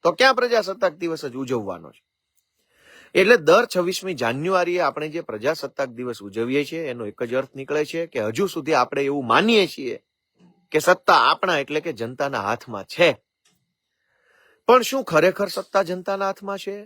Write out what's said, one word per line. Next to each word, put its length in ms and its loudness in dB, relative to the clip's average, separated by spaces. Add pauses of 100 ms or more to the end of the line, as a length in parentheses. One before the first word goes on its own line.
તો 80 4
ક્યાં 220 4
પ્રજાસત્તાક 600 0
દિવસ 300 -6
જ 120 -8
ઉજવવાનો 540 -6
છે? 120 -20 (1120)
એટલે 220 6
દર 300 6
છવ્વીસમી 480 -2
જાન્યુઆરીએ 680 0
આપણે 280 -2
જે 120 -8
પ્રજાસત્તાક 680 -6
દિવસ 340 -10
ઉજવીએ 420 -4
છીએ, 260 -10
એનો 160 -10
એક 160 -10
જ 120 -6
અર્થ 200 -4
નીકળે 300 -4
છે 220 -6
કે 140 -6
હજુ 260 -2
સુધી 280 -4
આપણે 280 0
એવું 240 -2
માનીએ 400 4
છીએ 300 -8 (760)
કે 80 2
સત્તા 400 4 (100)
આપણા 280 0
એટલે 220 -2
કે 120 -8
જનતાના 480 -6
હાથમાં 440 -6
છે. 240 2 (1600)
પણ 140 8
શું 220 -4
ખરેખર 440 2
સત્તા 340 -2
જનતાના 440 -4
હાથમાં 320 -6
છે? 280 -10